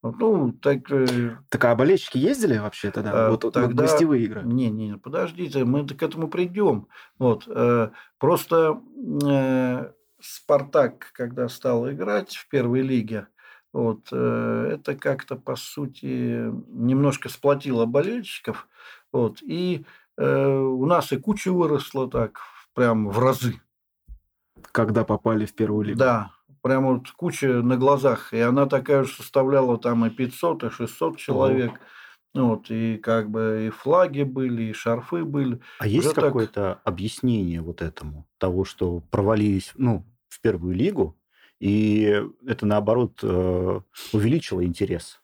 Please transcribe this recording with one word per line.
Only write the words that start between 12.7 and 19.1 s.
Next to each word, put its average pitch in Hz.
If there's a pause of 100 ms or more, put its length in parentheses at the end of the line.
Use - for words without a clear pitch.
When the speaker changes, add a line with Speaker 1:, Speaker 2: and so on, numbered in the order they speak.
Speaker 1:
лиге, 113 (460)
вот, 113
э, 117
это 143
как-то, 135
по 131
сути, 123 (200)
немножко 131
сплотило 139
болельщиков. 165 (460)